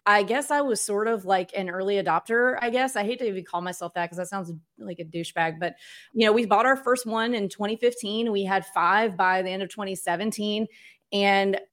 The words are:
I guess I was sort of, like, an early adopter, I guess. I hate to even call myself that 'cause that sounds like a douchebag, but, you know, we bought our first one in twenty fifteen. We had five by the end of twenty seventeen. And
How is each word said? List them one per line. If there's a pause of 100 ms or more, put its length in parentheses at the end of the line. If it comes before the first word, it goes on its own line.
I
guess
I
was
sort
of,
like,
an
early
adopter,
I
guess.
I
hate
to
even
call
myself
that
'cause
that
sounds (280)
like
a
douchebag,
but, (380)
you
know,
we
bought
our
first
one
in
twenty
fifteen.
We
had
five
by
the
end
of
twenty
seventeen. (440)
And (140)